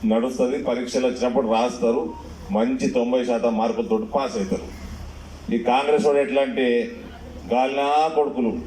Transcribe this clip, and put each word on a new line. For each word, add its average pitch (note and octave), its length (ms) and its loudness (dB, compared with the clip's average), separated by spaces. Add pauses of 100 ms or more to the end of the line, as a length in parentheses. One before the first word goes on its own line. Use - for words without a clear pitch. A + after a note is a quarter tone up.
నడుస్తుంది. B2+ 580 0
పరీక్షలు B2+ 440 0
వచ్చినప్పుడు A#2+ 460 0
రాస్తారు, A#2+ 600 0 (380)
మంచి A#2+ 380 2
తొంభై B2 360 2
శాతం A#2 320 2
మార్కులతో A2+ 400 0
పాస్ A#2+ 400 -2
అవుతారు. F#2+ 300 -4 (880)
ఈ - 20 2
కాంగ్రెస్ C#3+ 480 2
వాడు C#3+ 120 6
ఎట్లా C3+ 240 2
అంటే A#2+ 500 2 (640)
గాలినా C#3 540 2
కొడుకులు B2+ 600 0